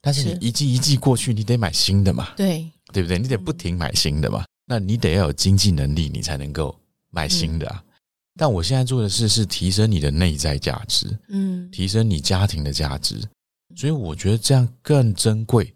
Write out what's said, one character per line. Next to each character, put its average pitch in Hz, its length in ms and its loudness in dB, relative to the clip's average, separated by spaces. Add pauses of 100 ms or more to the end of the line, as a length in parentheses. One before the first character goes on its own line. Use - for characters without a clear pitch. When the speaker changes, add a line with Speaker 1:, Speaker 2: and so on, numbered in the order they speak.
Speaker 1:
但 143 120 0
是 139 120 0
你 175 120 -2 (100)
一 117 40 0
季 131 220 0
一 127 40 2
季 131 200 2
过 131 180 2
去， - 120 -2
Speaker 2:
是。 120 60 0
Speaker 1:
你 104 120 -2
得 120 100 2
买 104 160 0
新 98 320 2
的 95 100 4
嘛， 62 220 -4
Speaker 2:
对。 165 340 -2 (240)
Speaker 1:
对 95 100 0
不 85 60 -4
对？ 90 100 0
你 127 80 -2
得 127 100 -2
不 92 140 -6
停 87 260 -4
买 80 160 -2
新 73 280 0
的 52 100 0
嘛， 52 80 -4
Speaker 2:
嗯。 - 80 -8 (200)
Speaker 1:
那 117 120 -2
你 98 160 0
得 87 180 2
要 95 120 4
有 73 80 0
经 98 240 4
济 98 120 4
能 71 240 2
力， 78 200 0
你 60 80 -6
才 73 160 -6
能 71 160 -8
够 71 200 -4 (380)
买 80 160 -4
新 80 320 -2
的 65 80 -6
啊。 - 160 -12
Speaker 2:
嗯。 - 80 -20 (460)
Speaker 1:
但 151 140 0
我 87 120 0
现 110 140 0
在 127 80 2
做 123 160 0
的 104 80 0
事 110 180 0
是 107 180 2
提 - 240 -2
升 107 220 4
你 87 80 4
的 71 100 0
内 78 280 2
在 73 200 0
价 65 300 -4
值， - 200 -2 (200)
Speaker 2:
嗯。 185 440 -4
Speaker 1:
提 92 160 -2
升 110 220 2
你 78 120 0
家 95 260 2
庭 78 160 -4
的 71 80 -4
价 69 280 -2
值， - 220 -6 (540)
所 139 120 -6
以 156 40 0
我 95 240 -4
觉 95 160 0
得 113 60 2
这 135 180 2
样 123 120 4 (140)
更 127 320 4
珍 110 300 0
贵。 110 320 0